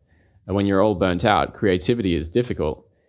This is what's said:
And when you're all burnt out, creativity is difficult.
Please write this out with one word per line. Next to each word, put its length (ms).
And 100
when 100
you're 160
all 120
burnt 300
out, 300
creativity 600
is 120
difficult. 580